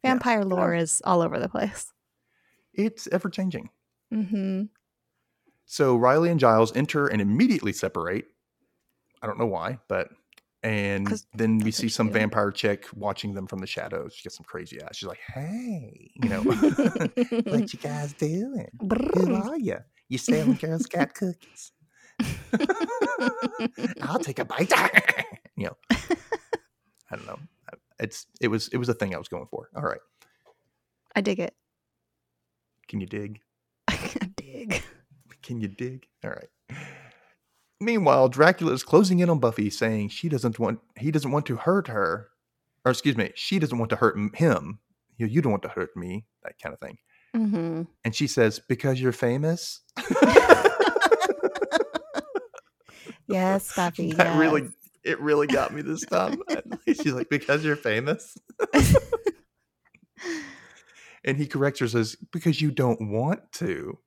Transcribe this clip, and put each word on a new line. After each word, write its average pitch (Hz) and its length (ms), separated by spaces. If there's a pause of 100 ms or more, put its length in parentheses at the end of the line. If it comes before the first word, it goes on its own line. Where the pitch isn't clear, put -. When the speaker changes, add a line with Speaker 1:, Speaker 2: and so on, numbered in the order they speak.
Speaker 1:
Yeah. 262 80
Speaker 2:
Vampire 247 320
Speaker 1:
Who 190 60
Speaker 2:
lore 180 260
Speaker 1:
knows? 170 80 (140)
Speaker 2:
is - 80
all 175 180
over - 160
the 190 100
place. - 420 (840)
Speaker 1:
It's 220 360
ever-changing. 180 600 (420)
Speaker 2:
Mm-hmm. 196 520 (1000)
Speaker 1:
So 131 300
Riley 135 340
and 165 100
Giles 113 360
enter 143 320
and 107 140
immediately 120 520
separate. 90 520 (1000)
I - 20
don't 107 140
know 117 80
why, 98 400
but, 92 220 (520)
and 101 460
Speaker 2:
'Cause 107 260
Speaker 1:
then 110 240
we 107 80
Speaker 2:
that's 110 120
Speaker 1:
see - 100
Speaker 2:
what 110 60
Speaker 1:
some 110 140
Speaker 2:
you 104 60
do. 107 60
Speaker 1:
vampire 104 320
chick 101 420
watching 101 400
them 95 140
from 95 120
the 92 80
shadows. - 460
She - 100
gets - 140
some 82 80
crazy 78 380
eyes. 78 140
She's 98 100
like, 85 120 (140)
"Hey," 190 760 (100)
you 226 80
know, 190 120
<laughs> - 20
Speaker 2:
<laughs> - 0
Speaker 1:
"What 240 1300
you - 60
guys 147 340
doing? 196 540 (120)
Who 214 80
Speaker 2:
Brrr. 233 580
Speaker 1:
are 294 120
you? 196 200 (320)
You 127 80
selling - 380
Girl 160 240
Scout - 340
Speaker 2:
<laughs> - 20
Speaker 1:
cookies?" - 560 (480)
<laughs> - 340 (1500)
"I'll 156 180
take 143 200
a 117 60
bite." 156 320
<laughs> - 60 (720)
You 95 100
know, - 180
Speaker 2:
<laughs> - 80 (1200)
Speaker 1:
I - 40
don't - 120
know. - 100 (600)
It's, - 260 (160)
it 127 60
was, 110 220
it 131 80
was 120 120
a 120 60
thing 98 180
I 78 60
was - 80
going 69 240
for. - 240
All 147 80
right. - 160 (1160)
Speaker 2:
I 208 60
dig 196 180
it. 170 140 (1300)
Speaker 1:
Can 104 140
you 92 40
dig? 104 340 (240)
Speaker 2:
<laughs> - 240
I - 80 (400)
dig. - 460 (600)
Speaker 1:
Can 120 180
you 104 60
dig? 123 400 (160)
All - 80
right. - 460 (1000)
Meanwhile, 156 500
Dracula 151 440
is 127 80
closing 180 380
in 175 100
on 165 80
Buffy, 113 320
saying 107 400
she - 180
doesn't 123 300
want, 113 220 (180)
he 139 140
doesn't 143 200
want 147 140
to 123 120
hurt 185 320
her. 101 400 (540)
Or 127 80
excuse 127 240
me, 107 200
she - 240
doesn't 123 180
want 113 140
to 113 60
hurt 113 200
m-, 104 160
him. 107 460 (400)
"You, 113 80
you 131 160
don't 127 80
want 98 120
to - 60
hurt - 260
me," 90 300 (160)
that - 180
kind 73 140
of - 60
thing. - 180 (380)
Speaker 2:
Mm-hmm. 170 480 (200)
Speaker 1:
And 113 120
she 147 100
says, - 420
"Because 131 320
you're 127 120
famous?" 143 720 (160)
<laughs> - 240 (3000)
Speaker 2:
Yes, 190 480
Buffy, 175 380
Speaker 1:
That 160 240
really, 156 260
Speaker 2:
yes. 147 80 (320)
Speaker 1:
it - 180
really 147 260
got 139 260
me 147 80
this 147 240
time. 185 360 (220)
Speaker 2:
<laughs> - 220
Speaker 1:
She's 151 280
like, 123 160
"Because 147 340
you're 151 140
famous?" 123 600 (360)
<laughs> 277 40 (2500)
And 135 120
he 147 100
corrects 139 320
her, 123 80
says, 113 300 (160)
"Because 165 260
you 156 100
don't 117 400
want 131 440
to." 90 540